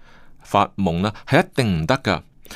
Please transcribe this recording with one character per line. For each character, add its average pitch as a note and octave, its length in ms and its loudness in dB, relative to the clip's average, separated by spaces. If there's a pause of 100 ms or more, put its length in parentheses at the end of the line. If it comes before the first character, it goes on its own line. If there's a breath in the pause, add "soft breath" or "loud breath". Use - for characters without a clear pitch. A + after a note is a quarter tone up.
(460 soft breath)
發 - 320 2
夢 F2+ 260 0
啦， G#2 100 -2 (140 loud breath)
係 C#3+ 160 2
一 - 40 -4 (100)
定 G2+ 240 0
唔 D#2+ 60 -2
得 C3 120 0
㗎。 F2+ 240 -2 (340 loud breath)